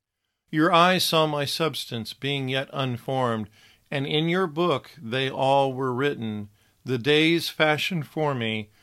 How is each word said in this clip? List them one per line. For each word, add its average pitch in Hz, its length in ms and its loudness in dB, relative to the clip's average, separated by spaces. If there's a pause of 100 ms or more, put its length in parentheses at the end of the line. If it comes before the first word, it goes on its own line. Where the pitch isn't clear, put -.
(500)
Your 160 200 4
eye 180 280 6
saw 160 280 2
my 147 200 -2
substance 131 680 -4
being 135 380 -4
yet 135 200 -4
unformed, 127 760 -2 (420)
and 139 160 -4
in 156 220 0
your 185 180 0
book 151 440 -2 (100)
they 131 300 -2
all 139 420 2
were 127 220 -2
written, 113 560 -4 (340)
the 127 140 -2
days 151 500 2
fashioned 151 580 0
for 151 280 -2
me, 110 340 -4 (140)